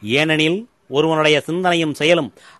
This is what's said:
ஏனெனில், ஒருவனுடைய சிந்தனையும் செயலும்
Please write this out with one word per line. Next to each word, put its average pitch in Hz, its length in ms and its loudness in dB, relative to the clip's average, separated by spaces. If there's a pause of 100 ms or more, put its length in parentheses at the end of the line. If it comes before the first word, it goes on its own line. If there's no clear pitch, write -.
ஏனெனில், 156 680 0 (200)
ஒருவனுடைய 151 520 2
சிந்தனையும் 165 540 -2
செயலும் 151 380 0 (280)